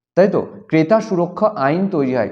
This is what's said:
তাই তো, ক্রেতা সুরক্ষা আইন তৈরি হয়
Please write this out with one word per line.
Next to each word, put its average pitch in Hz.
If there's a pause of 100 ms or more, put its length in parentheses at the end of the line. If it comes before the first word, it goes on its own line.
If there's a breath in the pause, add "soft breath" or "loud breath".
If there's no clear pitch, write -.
(160)
তাই 185
তো, 160 (200)
ক্রেতা 160
সুরক্ষা 175
আইন 156
তৈরি 135
হয় 110